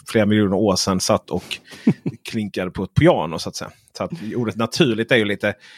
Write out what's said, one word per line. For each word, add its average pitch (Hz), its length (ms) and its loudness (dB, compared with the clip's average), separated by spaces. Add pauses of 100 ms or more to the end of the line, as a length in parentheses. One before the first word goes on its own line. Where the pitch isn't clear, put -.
flera 107 200 2
miljoner 104 300 2
år 98 200 2
sedan 92 240 0
satt - 300 0
och 90 140 -4 (440)
<laughs> - 420 -4
klinkade 101 400 -4
på 98 120 -8
ett - 120 -8
piano, 95 440 2
så 95 100 -8
att - 80 -12
säga. - 140 -10 (280)
Så 101 60 -4
att 90 60 -6 (260)
ordet 110 200 -2
naturligt 113 560 0
är 131 40 6
ju 110 80 4
lite, 101 300 -2 (240)